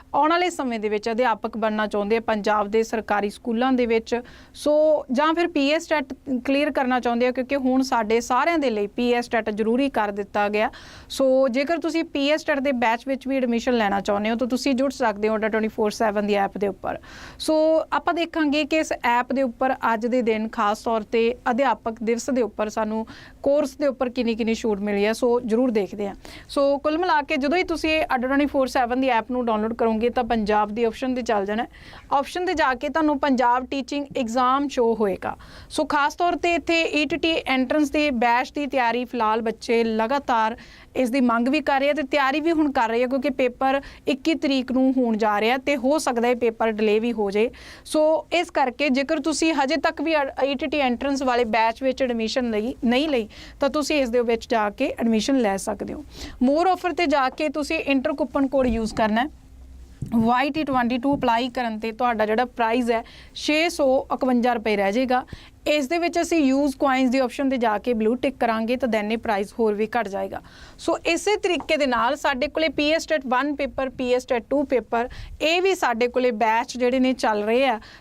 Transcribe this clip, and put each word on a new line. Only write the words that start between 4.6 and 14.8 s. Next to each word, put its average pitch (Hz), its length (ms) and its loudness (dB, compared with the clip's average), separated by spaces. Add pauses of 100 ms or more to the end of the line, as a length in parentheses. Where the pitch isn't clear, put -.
ਜਾਂ 302 220 2
ਫਿਰ 349 140 2
ਪੀ 285 220 0
ਐਸ 330 160 0
ਟੈਟ 285 280 -2 (300)
ਕਲੀਅਰ 277 260 2
ਕਰਨਾ 254 300 0
ਚਾਹੁੰਦੇ 240 260 0
ਆ, 254 40 2
ਕਿਉਂਕਿ 254 260 -2
ਹੁਣ 262 260 2
ਸਾਡੇ 233 380 2
ਸਾਰਿਆਂ 277 380 2
ਦੇ 277 120 0
ਲਈ 208 160 0
ਪੀ 240 260 -2
ਐਸ 240 160 0
ਟੈਟ 220 220 -2
ਜ਼ਰੂਰੀ 226 400 0
ਕਰ 214 200 -2
ਦਿੱਤਾ 208 380 -2
ਗਿਆ। 208 220 0 (380)
ਸੋ 262 400 4
ਜੇਕਰ 285 300 0
ਤੁਸੀਂ 330 260 -2
ਪੀ 285 260 0
ਐਸ 311 140 0
ਟੈਟ 294 160 0
ਦੇ 277 120 0 (100)
ਬੈਚ 233 260 0
ਵਿੱਚ 262 200 -4
ਵੀ 269 80 0
ਐਡਮਿਸ਼ਨ 240 360 0
ਲੈਣਾ 202 280 2
ਚਾਹੁੰਦੇ 208 300 0
ਹੋ 233 40 0
ਤਾਂ 240 120 -2
ਤੁਸੀਂ 262 280 0
ਜੁੜ 269 180 0